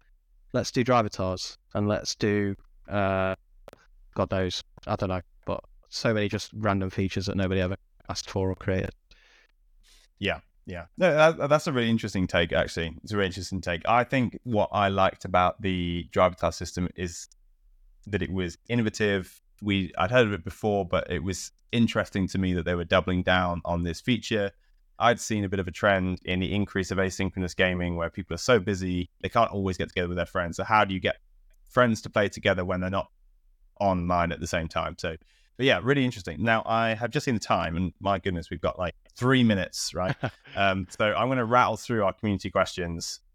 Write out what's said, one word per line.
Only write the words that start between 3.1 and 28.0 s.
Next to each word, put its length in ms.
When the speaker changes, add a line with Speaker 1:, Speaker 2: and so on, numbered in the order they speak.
Speaker 1:
God 180
knows, 320
I 80
don't 140
know, 100
but 160
so 240
many 160
just 240
random 380
features 360
that 100
nobody 240
ever 160
asked 200
for 220
or 60
created." 340
Speaker 2:
Yeah, 220
yeah. 200
No, 160
that, 340
that's 180
a 60
really 180
interesting 360
take, 260
actually. 500
It's 100
a 40
really 120
interesting 320
take. 280
I 160
think 400
what 280
I 160
liked 360
about 380
the 500
driver 220
task 240
system 360
is 340
that 160
it 80
was 280
innovative. 720
We, 340
I'd 140
heard 160
of 60
it 120
before, 420
but 240
it 120
was 300
interesting 560
to 100
me 160
that 100
they 100
were 100
doubling 380
down 420
on 180
this 180
feature. 500
I'd 220
seen 240
a 40
bit 120
of 60
a 40
trend 560
in 140
the 140
increase 360
of 80
asynchronous 580
gaming 400
where 140